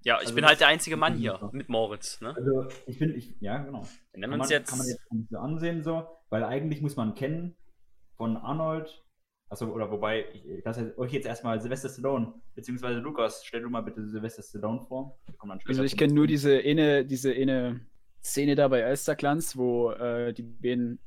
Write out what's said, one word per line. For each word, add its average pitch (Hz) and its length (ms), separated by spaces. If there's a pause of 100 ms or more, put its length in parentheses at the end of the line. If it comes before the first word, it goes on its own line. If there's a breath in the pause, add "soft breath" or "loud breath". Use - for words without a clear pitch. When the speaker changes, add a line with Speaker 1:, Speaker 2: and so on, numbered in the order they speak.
Speaker 1:
Ja, - 120
ich - 80
Speaker 2:
Also 117 120
Speaker 1:
bin 147 60
Speaker 2:
das 156 80
Speaker 1:
halt 151 100
der 156 80
einzige 156 300
Mann 143 180
hier 110 260
Speaker 2:
Ja. 113 120
Speaker 1:
mit 139 160
Moritz, 110 500
ne? 113 160
Speaker 2:
Also, 131 320 (180)
ich 123 140
bin, 156 160
ich, - 240
ja, 104 200
genau. 139 280 (240)
Speaker 1:
Wir - 80
nennen 110 120
Speaker 2:
Kann 147 100
Speaker 1:
uns 139 80
Speaker 2:
man, 147 100
Speaker 1:
jetzt - 100
Speaker 2:
kann 131 80
man 131 100
jetzt - 260
nicht 110 160
so 110 80
ansehen, 160 460
so, 160 220 (240 loud breath)
weil 110 140
eigentlich 143 380
muss 143 160
man 110 180
kennen 165 400 (600)
von 113 180
Arnold, 160 720 (420)
also, 110 200
oder 107 220
wobei, 107 440
ich, - 120
ich 90 200
lasse 113 320
euch 123 160
jetzt 131 120
erstmal 117 360
Sylvester 131 260
Stallone, 123 460 (220)
beziehungsweise 123 440
Lukas, 117 460
stell 117 160
du 120 80
mal 117 140
bitte 104 220
Sylvester 107 380
Stallone 110 380
vor. 135 360 (100)
Wir - 80
kommen 101 160
dann 98 100
später - 80
Speaker 3:
Also 131 140
ich 139 80
Speaker 2:
zum - 80
Speaker 3:
kenn 147 140
nur 151 140
diese 143 320
eine, 147 460
diese 135 260
eine 123 480 (420)
Szene 143 340
da 143 120
bei 131 140
Elsterglanz, 143 760
wo, 120 360
äh, 120 420
die 120 80
beiden 120 640